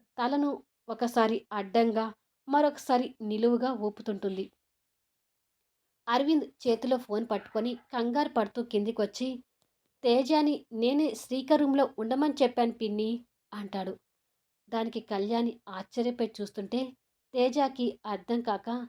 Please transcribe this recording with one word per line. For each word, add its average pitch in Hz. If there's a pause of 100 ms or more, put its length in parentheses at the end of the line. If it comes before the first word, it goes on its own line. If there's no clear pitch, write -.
(220)
తలను 285 (260)
ఒకసారి 233
అడ్డంగా, 220 (360)
మరొకసారి 285
నిలువుగా 233
ఊపుతుంటుంది. 202 (1600)
అరవింద్ 277
చేతిలో 247
ఫోన్ 226
పట్టుకొని 220
కంగారు 247
పడుతూ 233
కిందికొచ్చి, 226 (580)
"తేజాని 277
నేనే 254
శ్రీకర్ 269
రూమ్లో 277
ఉండమని 254
చెప్పాను 240
పిన్ని" 220 (280)
అంటాడు. 196 (720)
దానికి 233
కళ్యాణి 226
ఆశ్చర్యపోయి 226
చూస్తుంటే 240 (380)
తేజాకి 254
అర్థం 214
కాక 233